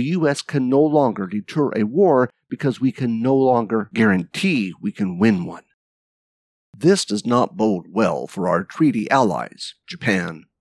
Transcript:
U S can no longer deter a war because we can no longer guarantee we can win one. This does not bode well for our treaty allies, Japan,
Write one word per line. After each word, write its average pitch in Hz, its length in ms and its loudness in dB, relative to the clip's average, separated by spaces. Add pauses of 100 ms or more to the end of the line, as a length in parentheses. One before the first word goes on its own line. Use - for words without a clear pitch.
U 160 220 0
S 143 140 0
can 131 280 -2
no 135 120 4
longer 135 460 2
deter 107 480 -4
a 110 80 0
war 131 480 2 (180)
because 135 320 -4
we 131 100 2
can 113 300 -4
no 131 140 2
longer 117 580 0
guarantee 107 880 0
we 101 100 -6
can 90 280 -6
win 98 260 2
one. 80 200 -14 (1080)
This 170 300 2
does 104 220 -6
not 120 300 2
bode 101 340 0
well 85 340 0
for 90 220 -4
our 87 160 2
treaty 117 480 0
allies, 98 640 -2 (100)
Japan, 87 600 -4 (160)